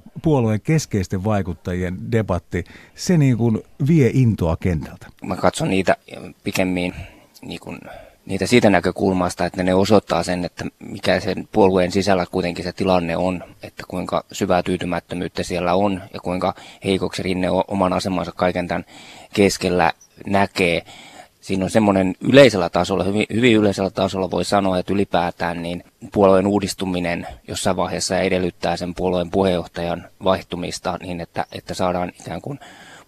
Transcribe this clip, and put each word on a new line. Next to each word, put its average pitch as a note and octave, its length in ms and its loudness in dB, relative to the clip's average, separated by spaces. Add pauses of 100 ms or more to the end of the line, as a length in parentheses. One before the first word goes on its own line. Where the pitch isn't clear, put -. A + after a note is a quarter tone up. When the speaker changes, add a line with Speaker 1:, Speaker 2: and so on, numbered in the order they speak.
(220)
Speaker 1:
puolueen A#2 400 2
keskeisten G#2 640 -2
vaikuttajien F#2 880 -4
debatti, F#2+ 520 -2 (320)
se - 220 0
niin C3+ 200 4
kuin A2+ 240 0 (260)
vie C#3 260 6
intoa G2+ 440 2
kentältä. - 500 -4 (180)
Speaker 2:
Mä F#2 100 -6
katson A#2+ 340 0
niitä F#2+ 260 2 (480)
pikemmin F2+ 500 -2 (480)
niin F2+ 180 -12
kuin - 200 -14 (460)
niitä G2 200 -4
siitä A2+ 240 4
näkökulmasta, F#2 760 0
että F2+ 180 -4
ne F#2 100 2
osoittaa F#2+ 500 2
sen, F2+ 220 -4
että - 200 -10 (140)
mikä - 400 -2
sen F#2 320 -6
puolueen F#2 400 4
sisällä F#2+ 400 0
kuitenkin F2 340 -4
se F2 80 -8
tilanne F2+ 440 0
on, F2+ 260 -4 (200)
että - 240 -16
kuinka F2 440 -6
syvää F#2 320 0
tyytymättömyyttä F2 800 -6
siellä F2 300 -2
on F#2+ 280 0 (120)
ja F#2 60 -12
kuinka F2+ 340 -4 (300)
heikoksi F#2+ 400 -2
Rinne F#2 280 -2
o-, F#2 160 0
oman F#2 260 0
asemansa F2+ 380 -4
kaiken F2+ 360 -2
tämän F2 180 -6 (480)
keskellä F2+ 580 4 (340)
näkee. F#2+ 580 0 (580)
Siinä F#2+ 220 -2
on F2+ 60 0
semmoinen G2 520 4
yleisellä A2 480 6
tasolla, F2+ 340 0
hyvin, G2+ 300 0
hyvin A#2 220 4
yleisellä G2 340 2
tasolla F#2+ 420 -2
voi F2+ 140 -2
sanoa, G2 340 2
että F2+ 140 -4
ylipäätään F2 680 -2
niin F2 220 -8 (300)
puolueen F#2+ 340 6
uudistuminen F2+ 800 -2 (200)
jossain F#2 300 -2
vaiheessa F2+ 420 -2
edellyttää F#2 580 -2
sen F2 180 -8
puolueen F2+ 360 -2
puheenjohtajan F2 760 -2 (160)
vaihtumista F2+ 800 -4
niin, F2+ 200 -10
että, - 300 -10
että F#2+ 220 -12
saadaan F2+ 460 -2
ikään F2 220 -12
kuin - 180 -12 (480)